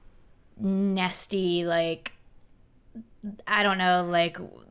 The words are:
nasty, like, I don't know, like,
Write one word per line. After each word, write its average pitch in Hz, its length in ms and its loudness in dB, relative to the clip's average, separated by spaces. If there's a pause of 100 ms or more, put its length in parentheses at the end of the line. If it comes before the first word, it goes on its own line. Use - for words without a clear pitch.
(600)
nasty, 190 1040 0
like, 165 480 -2 (1400)
I 208 160 2
don't 196 140 2
know, 180 320 4
like, 170 280 2 (340)